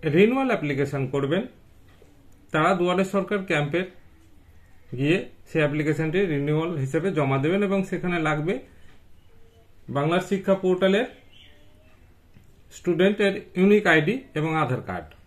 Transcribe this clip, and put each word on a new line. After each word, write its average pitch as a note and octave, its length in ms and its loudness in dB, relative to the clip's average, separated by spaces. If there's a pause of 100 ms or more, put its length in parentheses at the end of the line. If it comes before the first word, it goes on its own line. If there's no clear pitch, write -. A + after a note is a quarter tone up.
(160)
রিনিউয়াল B3+ 360 4
application C#3+ 500 -2 (120)
করবেন C#3+ 280 0 (1080)
তারা D#3+ 260 2
দুয়ারে F3+ 260 2 (100)
সরকার G3 260 -2 (100)
ক্যাম্পে D3 300 0 (1160)
গিয়ে D3 200 2 (300)
সেই D#3+ 140 -2
অ্যাপ্লিকেশনটি D3+ 560 -2 (140)
রিনিউয়াল D3+ 380 -2 (140)
হিসেবে D#3+ 240 -2 (100)
জমা C3+ 260 0
দেবেন F3+ 240 0
এবং G3 100 0 (120)
সেখানে F3+ 260 -4 (120)
লাগবে D3+ 260 -2 (1400)
বাংলার E3 320 0
শিক্ষা G3 340 0
পোর্টালের F#3+ 440 2 (1700)
স্টুডেন্টের G3 580 2 (240)
ইউনিক G3+ 340 6
আইডি D#3+ 220 4 (240)
এবং D#3 120 -2 (120)
আধার A#2 260 -2
card। F2 200 -8 (180)